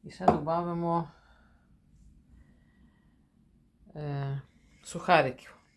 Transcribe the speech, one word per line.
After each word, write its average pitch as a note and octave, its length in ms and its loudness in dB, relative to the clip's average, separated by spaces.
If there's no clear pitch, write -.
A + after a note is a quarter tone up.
І - 80 -16
ще F3+ 140 -6
добавимо, E3+ 840 0
е, C#3 460 -6
сухариків D#3+ 720 2